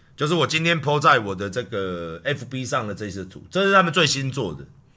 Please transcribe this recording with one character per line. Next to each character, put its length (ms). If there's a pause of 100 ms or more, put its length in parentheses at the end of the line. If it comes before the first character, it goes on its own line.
(180)
就 100
是 60
我 120
今 160
天 200
PO 180
在 200
我 140
的 160
这 140
个 640
F 180
B 220
上 200
的 80
这 160
些 140
图， 260
这 140
是 80
他 100
们 120
最 120
新 240
做 240
的， 120 (320)